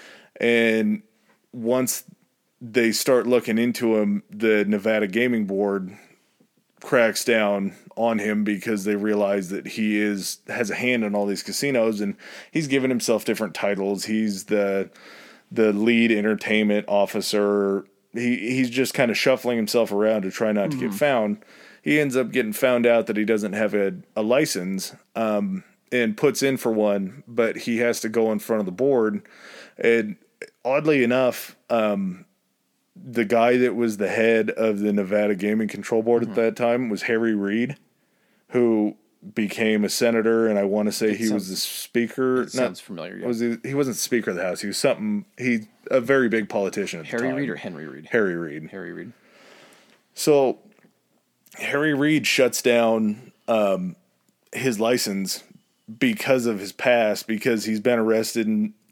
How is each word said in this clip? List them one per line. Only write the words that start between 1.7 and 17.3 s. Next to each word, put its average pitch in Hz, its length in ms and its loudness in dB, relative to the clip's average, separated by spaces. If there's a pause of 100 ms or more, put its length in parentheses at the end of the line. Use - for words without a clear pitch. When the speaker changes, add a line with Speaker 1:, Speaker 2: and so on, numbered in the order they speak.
Speaker 1:
they 113 320 2
start 120 340 2
looking 120 300 2
into 117 400 2
him, 104 320 0
the 107 380 2
Nevada 104 400 0
Gaming 113 400 0
Board 98 440 -2 (920)
cracks 117 420 2
down 101 480 2 (240)
on 113 220 0
him 107 260 -2
because 101 400 -2
they 104 120 0
realize 101 520 0
that 95 180 -8
he 107 320 -2
is, 104 400 -2 (100)
has 104 220 -2
a - 40 -4
hand 123 280 0
in 104 120 -2
all 101 100 0
these 101 180 -4
casinos, 113 600 -2
and 101 120 -4 (380)
he's 160 160 -2
given 131 220 2
himself 113 340 0
different 104 300 -2
titles. 98 500 -2
He's 110 400 -2
the, 98 460 0 (600)
the 110 220 4
lead 113 400 4
entertainment 104 760 2
officer. 101 960 0 (260)